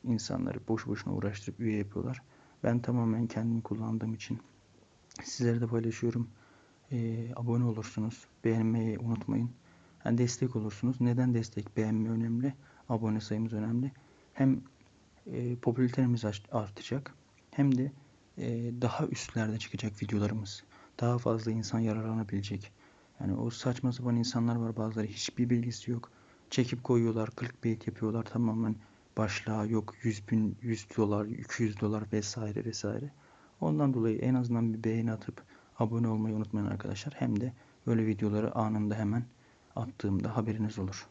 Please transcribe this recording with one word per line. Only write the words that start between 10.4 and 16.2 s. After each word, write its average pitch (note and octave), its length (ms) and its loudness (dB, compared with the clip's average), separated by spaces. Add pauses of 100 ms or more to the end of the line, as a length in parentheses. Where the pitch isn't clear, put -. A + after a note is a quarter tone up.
olursunuz. A#2 460 0
Neden B2 320 4
destek? A2 440 -2
Beğenme A2 320 2
önemli. A#2 440 0 (360)
Abone A2 320 2
sayımız A2 320 -2
önemli. A#2 380 0 (420)
Hem, - 280 4 (640)
e, B2 300 -2
popülariterimiz B2 680 2